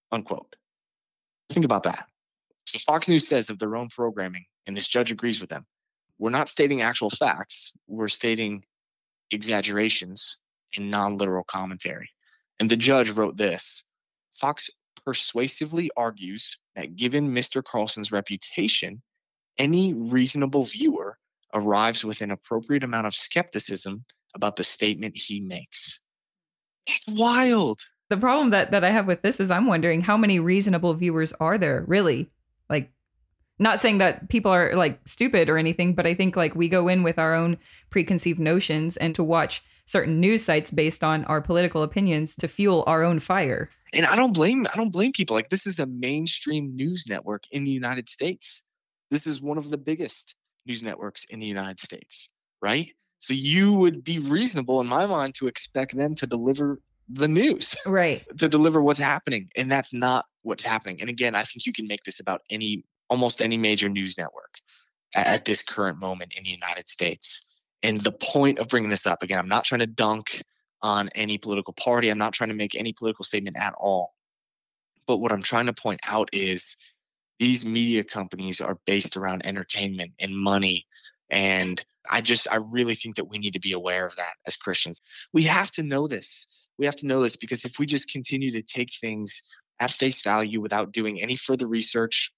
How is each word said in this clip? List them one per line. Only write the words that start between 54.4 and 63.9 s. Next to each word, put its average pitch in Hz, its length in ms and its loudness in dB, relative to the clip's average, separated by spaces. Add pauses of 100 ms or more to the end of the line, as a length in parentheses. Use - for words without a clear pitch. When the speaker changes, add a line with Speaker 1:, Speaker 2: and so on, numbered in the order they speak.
Speaker 1:
in 120 60 -2
my 143 180 0
mind 147 300 -2
to 131 120 -4
expect - 480 -2
them 147 200 -2
to 135 120 -2
deliver 135 540 -2 (260)
the 135 220 0
news. 214 520 2
<laughs> - 60 -10
Speaker 2:
Right. 180 380 2 (140)
Speaker 1:
To 160 100 4
deliver 156 320 6
what's 143 180 4
happening. 139 560 -2
And 131 160 -2
that's 135 220 0
not 127 320 0 (160)
what's 107 240 -6
happening. 101 340 -4
And 110 100 -8
again, 120 260 -2
I 104 80 0
think - 220 -8
you 123 60 -4
can 113 160 -8
make 104 160 -8
this - 160 0
about 95 300 -4
any, 107 340 -6 (260)
almost 123 320 2
any 113 160 0
major 107 320 2